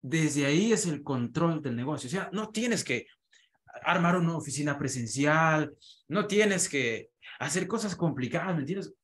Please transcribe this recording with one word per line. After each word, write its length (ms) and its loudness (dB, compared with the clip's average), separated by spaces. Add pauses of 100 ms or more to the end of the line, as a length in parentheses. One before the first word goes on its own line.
Desde 440 0
ahí 260 4
es 140 2
el 180 -4
control 580 0
del 140 -4
negocio. 320 -4
O 40 -8
sea, 200 -4
no 180 -4
tienes 340 -2
que 240 -4 (760)
armar 340 2
una 180 2
oficina 420 -4
presencial, 960 2 (340)
no 180 0
tienes 440 2
que 400 -2 (300)
hacer 280 -2
cosas 280 -2
complicadas, 600 0
¿me 60 0
entiendes? 320 -6 (100)